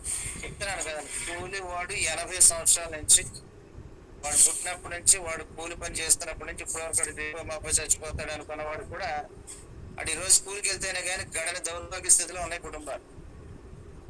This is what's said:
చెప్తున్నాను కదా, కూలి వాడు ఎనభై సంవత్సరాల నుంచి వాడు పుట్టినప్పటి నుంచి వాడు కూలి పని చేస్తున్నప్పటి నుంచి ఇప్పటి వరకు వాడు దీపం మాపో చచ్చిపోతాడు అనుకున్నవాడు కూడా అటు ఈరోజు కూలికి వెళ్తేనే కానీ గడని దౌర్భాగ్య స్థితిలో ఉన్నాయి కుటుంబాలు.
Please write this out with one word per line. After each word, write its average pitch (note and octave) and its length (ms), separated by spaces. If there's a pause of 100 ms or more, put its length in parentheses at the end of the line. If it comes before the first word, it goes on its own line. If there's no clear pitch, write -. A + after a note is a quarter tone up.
(440)
చెప్తున్నాను F#3+ 380
కదా, D#3 180
కూలి F3 600
వాడు F3+ 320
ఎనభై E3+ 480
సంవత్సరాల E3+ 480
నుంచి D#3 360 (1000)
వాడు D3 120
పుట్టినప్పటి F3 640
నుంచి F#3+ 180
వాడు D#3+ 260
కూలి E3 320
పని E3+ 180
చేస్తున్నప్పటి D#3+ 580
నుంచి E3+ 120
ఇప్పటి D#3+ 200
వరకు D#3+ 140
వాడు D#3 120
దీపం D3+ 380
మాపో D#3 200
చచ్చిపోతాడు D#3 640
అనుకున్నవాడు D3+ 520
కూడా D#3+ 440 (680)
అటు D#3 120
ఈరోజు F3+ 300
కూలికి G3 280
వెళ్తేనే F#3 340
కానీ F#3 200
గడని E3+ 380
దౌర్భాగ్య F3 500
స్థితిలో F3+ 320
ఉన్నాయి E3+ 200
కుటుంబాలు. D3+ 400 (1080)